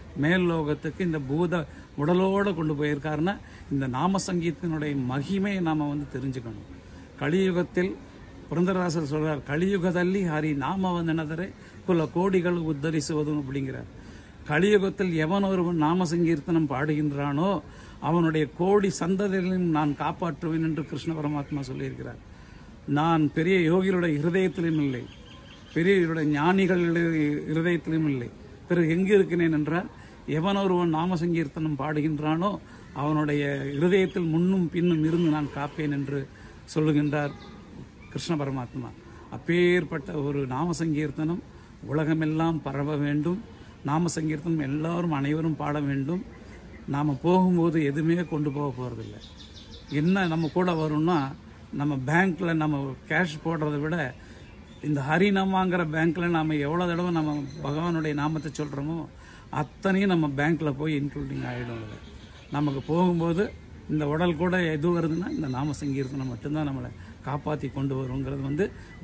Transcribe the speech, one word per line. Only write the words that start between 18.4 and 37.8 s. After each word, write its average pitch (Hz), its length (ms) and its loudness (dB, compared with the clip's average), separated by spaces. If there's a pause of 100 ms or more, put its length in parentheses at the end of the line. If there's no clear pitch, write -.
கோடி 196 420 4
சந்ததிகளையும் 185 720 0
நான் 151 300 2
காப்பாற்றுவேன் 160 640 -2
என்று 160 220 -2
கிருஷ்ண 160 280 -6
பரமாத்மா 147 460 -4 (120)
சொல்லியிருக்கிறார். 131 460 -8 (720)
நான் 151 460 4
பெரிய 170 400 4
யோகிகளுடைய 175 460 4
இருதயத்திலும் 165 640 2
இல்லை, 127 220 -2 (680)
பெரியவருடைய 165 680 4
ஞானிகளுடைய 170 1080 4
இருதயத்திலும் 160 600 2
இல்லை. 123 200 -2 (380)
பிறகு 175 220 4
எங்கு 185 260 4
இருக்கிறேன் 170 360 4
என்றால், 156 380 0 (380)
எவன் 160 280 0
ஒருவன் 180 340 2
நாம 165 260 2
சங்கீர்த்தனம் 156 640 0
பாடுகின்றானோ, 156 760 0 (360)
அவனுடைய 147 800 0
இருதயத்தில் 180 500 4
முன்னும் 175 460 4
பின்னும் 170 340 4
இருந்து 165 260 4
நான் 151 260 0
காப்பேன் 147 360 -4
என்று 139 360 -4 (480)
சொல்லுகின்றார் 147 560 2 (800)